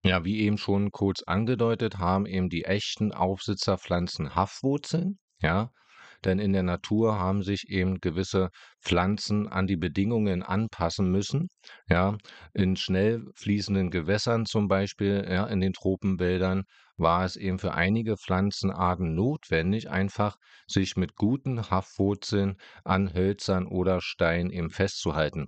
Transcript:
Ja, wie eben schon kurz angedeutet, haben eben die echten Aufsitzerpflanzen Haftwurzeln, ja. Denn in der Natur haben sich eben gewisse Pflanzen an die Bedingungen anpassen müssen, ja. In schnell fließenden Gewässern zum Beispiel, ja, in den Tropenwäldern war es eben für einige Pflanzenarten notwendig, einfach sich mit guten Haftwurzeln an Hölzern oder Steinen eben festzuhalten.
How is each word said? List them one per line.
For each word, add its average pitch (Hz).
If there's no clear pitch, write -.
Ja, 92
wie 107
eben 104
schon 101
kurz 98
angedeutet, 113
haben 95
eben 92
die 82
echten 104
Aufsitzerpflanzen 92
Haftwurzeln, 147
ja. 95
Denn 95
in 101
der 95
Natur 104
haben 95
sich 98
eben 95
gewisse 92
Pflanzen 101
an 95
die 92
Bedingungen 98
anpassen 95
müssen, 131
ja. 95
In 95
schnell 107
fließenden 98
Gewässern 104
zum 104
Beispiel, 98
ja, 92
in 95
den 95
Tropenwäldern 92
war 85
es 92
eben 92
für 90
einige 104
Pflanzenarten 92
notwendig, 101
einfach 101
sich -
mit 92
guten 123
Haftwurzeln 98
an 95
Hölzern 95
oder 92
Steinen 87
eben 85
festzuhalten. 78